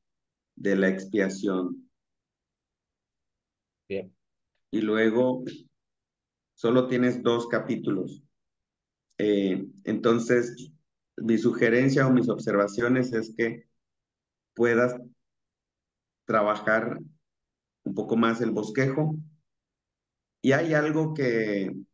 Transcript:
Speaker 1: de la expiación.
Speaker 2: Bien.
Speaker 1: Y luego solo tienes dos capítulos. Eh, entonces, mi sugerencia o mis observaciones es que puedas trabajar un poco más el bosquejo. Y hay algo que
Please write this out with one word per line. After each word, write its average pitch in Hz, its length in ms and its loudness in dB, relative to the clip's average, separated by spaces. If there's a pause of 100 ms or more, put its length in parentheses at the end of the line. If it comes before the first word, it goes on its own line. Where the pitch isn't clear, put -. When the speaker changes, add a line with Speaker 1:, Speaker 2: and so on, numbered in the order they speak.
(540)
Speaker 1:
de 98 220 -2
la 95 120 2
expiación. 95 1000 -4 (2000)
Speaker 2:
Bien. 95 260 -10 (560)
Speaker 1:
Y 107 100 -4
luego 110 640 2 (1120)
solo 123 320 2
tienes 123 380 0
dos 117 240 0
capítulos. 107 720 -4 (960)
Eh, 98 480 0 (160)
entonces, 117 880 0 (460)
mi 113 200 0
sugerencia 123 720 2
o 131 60 4
mis 120 160 4
observaciones 113 840 0
es 113 240 -4
que 117 300 -4 (880)
puedas 120 400 2 (1300)
trabajar 107 760 0 (840)
un 98 100 -6
poco 107 220 -2
más 113 240 2
el 110 120 -2
bosquejo. 135 640 -2 (1300)
Y 131 100 2
hay 156 220 0
algo 156 400 0
que 110 580 0 (220)